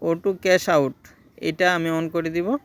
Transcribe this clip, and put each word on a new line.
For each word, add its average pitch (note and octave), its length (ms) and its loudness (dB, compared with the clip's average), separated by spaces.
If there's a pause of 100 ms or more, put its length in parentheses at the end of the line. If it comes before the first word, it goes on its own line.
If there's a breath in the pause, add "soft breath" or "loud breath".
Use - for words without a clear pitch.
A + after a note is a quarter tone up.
auto E3+ 280 -2 (160)
cash F#3 220 2
out C#3+ 300 2 (400)
এটা F3+ 380 0
আমি E3 160 -2
on D#3+ 180 -2
করে E3 200 -2
দিব F3 360 -2